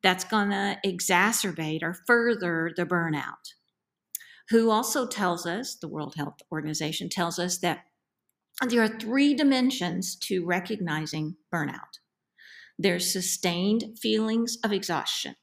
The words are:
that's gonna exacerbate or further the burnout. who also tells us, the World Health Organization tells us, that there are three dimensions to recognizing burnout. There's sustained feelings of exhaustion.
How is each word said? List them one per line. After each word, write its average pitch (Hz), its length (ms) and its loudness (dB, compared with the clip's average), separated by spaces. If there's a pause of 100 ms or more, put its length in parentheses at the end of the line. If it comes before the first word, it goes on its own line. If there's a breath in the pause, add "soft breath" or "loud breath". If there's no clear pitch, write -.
that's 185 220 2
gonna 202 600 0
exacerbate 180 960 0
or 170 120 -4 (140)
further 196 680 2
the 175 120 -2
burnout. 160 680 -4 (960 loud breath)
who 226 200 6
also 240 360 2
tells 175 400 -2
us, 196 280 -6
the - 140 -12
World 147 280 -8
Health 143 240 -8 (120)
Organization 156 560 -4
tells 170 300 -2
us, 175 200 -2
that 170 260 -2 (840)
there 233 140 4
are 220 160 2
three 277 360 4
dimensions 247 840 2
to 185 280 -2
recognizing 170 920 -2 (160)
burnout. - 460 -6 (800 loud breath)
There's 180 340 2
sustained 185 840 0
feelings 220 680 0
of 208 80 2
exhaustion. - 720 -2